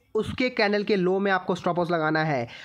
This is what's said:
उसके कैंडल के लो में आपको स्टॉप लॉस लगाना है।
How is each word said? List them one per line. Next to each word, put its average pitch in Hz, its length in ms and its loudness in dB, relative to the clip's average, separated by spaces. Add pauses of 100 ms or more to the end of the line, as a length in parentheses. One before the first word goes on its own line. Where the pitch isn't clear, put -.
(160)
उसके 220 340 -2
कैंडल 208 340 2
के 208 120 2
लो 185 240 2
में 202 120 0
आपको 185 240 0
स्टॉप 175 240 -2
लॉस 170 120 0
लगाना 156 320 2
है। 135 240 0 (180)